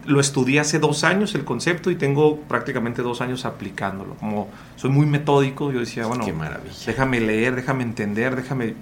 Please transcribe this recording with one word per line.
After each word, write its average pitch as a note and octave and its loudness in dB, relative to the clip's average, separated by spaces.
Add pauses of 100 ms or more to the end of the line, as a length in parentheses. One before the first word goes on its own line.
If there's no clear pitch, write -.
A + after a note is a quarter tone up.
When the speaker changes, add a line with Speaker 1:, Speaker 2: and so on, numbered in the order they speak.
Speaker 1:
lo C#3+ 4
estudié C3+ 4
hace D3+ 2
dos D3 2
años G3 2
el C#3+ -2
concepto E3+ 0
y F3 2
tengo D3 4
prácticamente A#2+ -2
dos A#2+ -2
años B2+ -4
aplicándolo. G2 -6
Como G#2 -4 (280)
soy C3 0
muy C#3+ 6
metódico, C#3+ 2
yo B2 0
decía, A#2 -4
bueno, A#2+ -2
Speaker 2:
Qué G2 -2
maravilla. D#2 -8 (120)
Speaker 1:
déjame C3 2
leer, A2+ 2
déjame B2+ -2
entender, A2+ -2
déjame, B2 -4